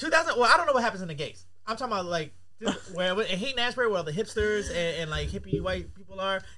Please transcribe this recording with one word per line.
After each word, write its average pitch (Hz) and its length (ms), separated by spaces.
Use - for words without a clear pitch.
two 311 100
thousand, 320 280
well, 240 120
I 302 60
don't 349 100
know 294 60
what 247 100
happens 196 200
in 175 60
the 160 60
gays. 139 300
I'm 220 100
talking 247 160
about, 190 140
like, 165 260
just 190 340
where, 180 200
where, 208 120
in 185 120
Haight-Ashbury, 240 500
where 196 100
all 170 60
the 151 80
hipsters 208 560
and, 165 340
and, 156 80
like, 151 180
hippie 190 340
white 180 320
people 190 260
are, 190 220